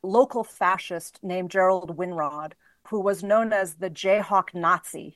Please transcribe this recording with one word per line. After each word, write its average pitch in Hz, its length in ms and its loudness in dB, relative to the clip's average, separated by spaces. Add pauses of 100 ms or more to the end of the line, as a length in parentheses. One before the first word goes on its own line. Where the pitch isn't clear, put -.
local 226 420 2
fascist 185 800 -4
named 180 280 -6
Gerald 185 460 2
Winrod, 156 560 -6 (360)
who 214 120 -4
was 190 240 -2
known 214 300 2
as 190 220 -2
the 185 140 -6
Jayhawk 190 640 2
Nazi. 170 600 -2